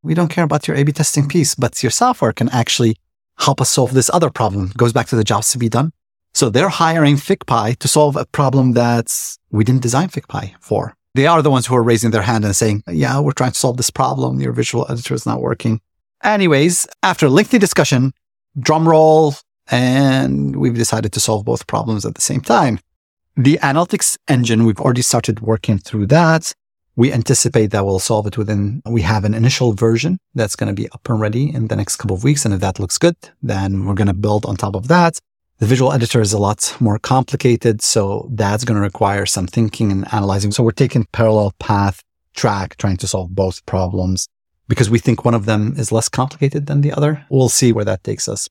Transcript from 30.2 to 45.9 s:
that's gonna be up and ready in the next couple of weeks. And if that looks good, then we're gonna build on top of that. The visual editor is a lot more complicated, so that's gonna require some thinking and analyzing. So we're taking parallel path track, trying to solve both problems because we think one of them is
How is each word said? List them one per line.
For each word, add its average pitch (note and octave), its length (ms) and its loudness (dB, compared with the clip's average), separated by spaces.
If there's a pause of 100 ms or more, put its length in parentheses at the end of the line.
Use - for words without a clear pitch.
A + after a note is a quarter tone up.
that's A2+ 220 -2
gonna G#2 180 -4
be G2 160 -6
up - 180 -14
and A2+ 120 -2
ready A#2+ 340 -2
in A2+ 140 -2
the G#2+ 80 -2
next G2+ 200 -4
couple G2 200 -4
of F#2+ 80 -8
weeks. C#3+ 200 2
And G#2+ 80 0
if F#2+ 80 -2
that F#2+ 200 -4
looks - 180 -4
good, E3+ 180 2 (260)
then G2 440 -2
we're G2 80 -2
gonna G2+ 200 2
build G#2 300 0
on G2+ 120 -4
top G2 180 -4
of G#2 140 -6
that. E3+ 300 2 (420)
The A2 60 0
visual B2+ 260 2
editor A#2+ 280 0
is G#2 120 0
a A2 60 0
lot G2+ 420 -2
more A2 180 2
complicated, A#2+ 840 0
so G2+ 500 -2
that's G#2+ 320 -2
gonna A2 160 0
require G2+ 460 -2
some F#2+ 200 -4
thinking G#2+ 460 -2
and F#2+ 200 -4
analyzing. G2+ 400 -2
So A2+ 120 0
we're A2+ 80 2
taking B2 400 0
parallel G#2+ 460 2
path G2+ 440 -2 (320)
track, G2+ 420 -4
trying F#2+ 220 -2
to - 80 -6
solve F#2 280 -6
both F#2 320 -2
problems F#2 640 -2 (400)
because G#2+ 220 2
we A#2 80 4
think A2+ 260 0
one A#2+ 100 2
of G#2 120 -2
them G#2+ 300 0
is B2 160 -4